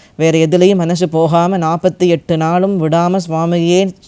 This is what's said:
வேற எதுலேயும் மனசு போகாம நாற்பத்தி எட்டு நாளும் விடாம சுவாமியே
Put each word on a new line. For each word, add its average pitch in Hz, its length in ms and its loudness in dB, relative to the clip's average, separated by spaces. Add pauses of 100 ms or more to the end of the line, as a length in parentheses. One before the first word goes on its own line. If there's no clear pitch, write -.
(160)
வேற 160 220 2
எதுலேயும் 180 380 2
மனசு 170 320 -2
போகாம 170 500 0
நாற்பத்தி 170 480 -2
எட்டு 170 300 0
நாளும் 175 520 0
விடாம 175 300 0 (100)
சுவாமியே 170 640 0 (160)